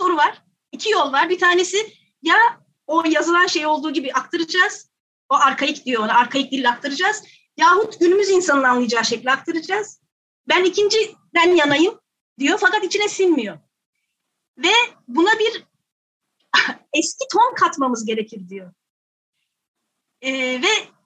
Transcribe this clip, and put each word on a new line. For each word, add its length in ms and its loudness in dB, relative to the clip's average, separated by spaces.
soru 160 0
var, 260 0
iki 180 -6
yol 220 0
var. 160 0
Bir 100 -2
tanesi 540 0
ya 140 2
o 200 0
yazılan 400 2
şey 200 -2
olduğu 260 -2
gibi 200 -6
aktaracağız, 800 -4
o 60 0
arkaik 520 0
diyor 160 -4
ona, 160 2
arkaik 340 -2
dille 160 -2
aktaracağız. 540 -4
Yahut 440 2
günümüz 300 4
insanın 320 2
anlayacağı 420 0
şekilde 260 -4
aktaracağız. 720 -4
Ben 160 2
ikinciden 920 0
yanayım." 440 2
diyor 220 0
fakat 240 2
içine 240 -2
sinmiyor. 500 0
Ve 140 0
buna 300 2
bir 260 -4
<laughs> 240 0
eski 400 -4
ton 220 2
katmamız 520 -2
gerekir 420 -8
diyor. 240 -18
Ee, 420 -4
ve, 60 0